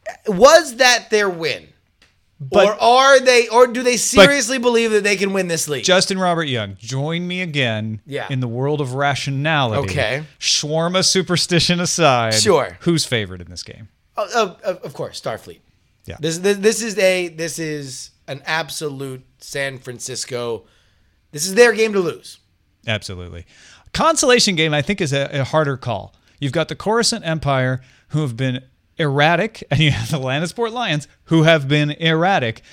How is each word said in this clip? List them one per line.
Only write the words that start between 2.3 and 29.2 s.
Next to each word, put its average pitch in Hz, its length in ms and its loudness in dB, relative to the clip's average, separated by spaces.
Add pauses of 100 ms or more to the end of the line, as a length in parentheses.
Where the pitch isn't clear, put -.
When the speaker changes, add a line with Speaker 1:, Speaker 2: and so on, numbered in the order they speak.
Speaker 2:
But 190 280 2
Speaker 1:
Or 208 140 -2
are 262 380 6
they, 247 300 4
or 240 180 6
do 240 160 -4
they 247 100 2
Speaker 2:
but 220 60 0
Speaker 1:
seriously 254 600 4
believe 233 320 2
that 208 120 2
they 208 140 2
can 196 160 0
win 190 140 0
this 160 200 -4
league? 135 160 -4
Speaker 2:
Justin 185 360 2
Robert 175 260 0
Young, 110 340 -4
join 147 480 -6
me 180 140 -6
again 113 640 -2
Speaker 1:
Yeah. 135 240 -8
Speaker 2:
in 131 100 -2
the 127 80 -2
world 135 320 -2
of 131 140 -4
rationality. 139 1000 -2
Speaker 1:
Okay. 131 320 -2 (160)
Speaker 2:
Shawarma 165 640 -2
superstition 175 760 2
aside, 127 560 2
Speaker 1:
Sure. 117 460 2
Speaker 2:
who's 170 240 0
favored 92 360 -6
in 78 80 -18
this 87 140 -14
game? - 260 -20 (300)
Speaker 1:
Oh, 208 140 -4
oh, 220 300 -2
of, 190 140 -4
of 139 180 -14
course, - 260 -10
Starfleet. 104 380 -10 (480)
Speaker 2:
Yeah. 87 120 -14
Speaker 1:
This, 165 200 -4
this, 202 180 0
this 202 240 0
is 214 160 -6
a, 185 300 2
this 160 320 -8
is 147 500 -10 (180)
an 135 180 -12
absolute 139 760 -6 (160)
San 139 380 -8
Francisco. 120 880 -10 (680)
This 147 140 -6
is 190 100 -6
their 240 180 8
game 220 200 0
to 202 60 0
lose. 143 380 -6 (500)
Speaker 2:
Absolutely. 90 580 -8 (480)
Consolation 247 600 2
game, 160 180 0
I 147 80 0
think, 202 200 -4
is 143 120 -2
a, 139 180 -2
a 143 120 -2
harder 143 340 0
call. 101 380 -8 (240)
You've 139 120 -4
got 160 160 -2
the 147 80 -10
Coruscant 220 520 -2
Empire, 135 540 0 (280)
who 151 120 -2
have 127 140 -4
been 127 280 -4 (340)
erratic, 156 720 0